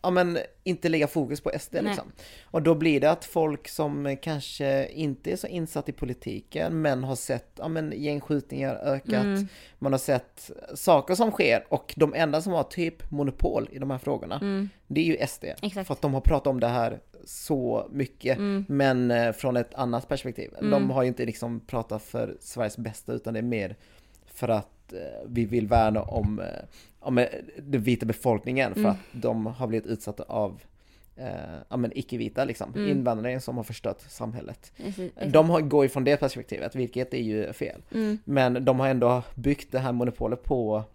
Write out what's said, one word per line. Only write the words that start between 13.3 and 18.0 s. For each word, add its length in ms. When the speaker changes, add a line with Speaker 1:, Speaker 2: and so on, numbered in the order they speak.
Speaker 1:
i 80
de 120
här 60
frågorna, 380
Speaker 2:
Mm. 340
Speaker 1:
det 140
är 40
ju 100
S 260
D. 200
Speaker 2:
Exakt. 260
Speaker 1:
För 60
att 80
de 120
har 80
pratat 260
om 120
det 80
här 320
så 680
mycket, 460